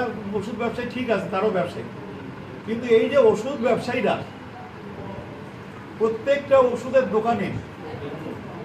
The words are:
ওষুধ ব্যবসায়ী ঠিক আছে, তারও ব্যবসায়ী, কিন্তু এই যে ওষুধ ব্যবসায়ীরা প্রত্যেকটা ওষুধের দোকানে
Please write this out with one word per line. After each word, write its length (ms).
ওষুধ 220
ব্যবসায়ী 400
ঠিক 140
আছে, 220
তারও 180
ব্যবসায়ী, 380
কিন্তু 220
এই 220
যে 80
ওষুধ 400
ব্যবসায়ীরা 480
প্রত্যেকটা 600
ওষুধের 520
দোকানে 360